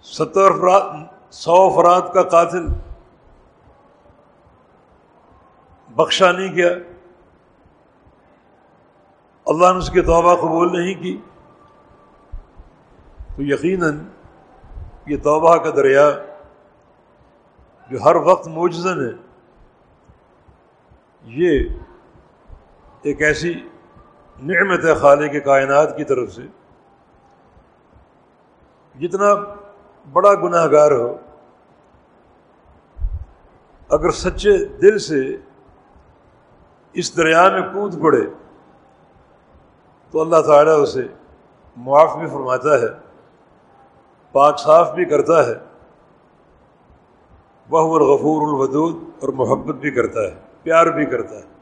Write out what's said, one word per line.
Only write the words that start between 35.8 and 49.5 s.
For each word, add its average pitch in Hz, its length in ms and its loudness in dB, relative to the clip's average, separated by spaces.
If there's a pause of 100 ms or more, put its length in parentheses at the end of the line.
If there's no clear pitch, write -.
اس - 240 -8
دریا 165 320 4
میں 190 120 0
کود 185 420 -8
پڑے 139 180 2 (1900)
تو 156 100 -4
اللہ 160 200 2
تعالیٰ 151 420 4
اسے 127 240 -4 (720)
معاف 143 400 2
بھی 160 100 -10
فرماتا 131 540 -2
ہے، 113 60 -2 (1500)
پاک 143 260 2
صاف 156 340 4
بھی 175 120 -4
کرتا 147 420 2
ہے۔ 117 80 -6 (2250)
وَهُوَ 160 300 2
الْغَفُورُ 147 540 0
الْوَدُودُ، 135 560 -4 (100)
اور - 80 -6
محبت 131 460 -4